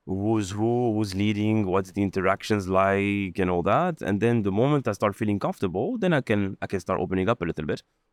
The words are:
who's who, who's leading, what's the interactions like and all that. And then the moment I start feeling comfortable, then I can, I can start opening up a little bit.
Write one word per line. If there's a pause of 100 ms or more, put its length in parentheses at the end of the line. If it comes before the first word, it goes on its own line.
who's
who,
who's
leading,
what's
the
interactions
like
and
all
that.
And
then
the
moment
I
start
feeling
comfortable,
then
I
can,
I
can
start
opening
up
a
little
bit. (300)